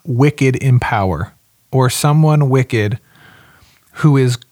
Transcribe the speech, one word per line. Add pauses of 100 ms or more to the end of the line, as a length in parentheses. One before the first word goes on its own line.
wicked
in
power (400)
or
someone
wicked (960)
who
is (140)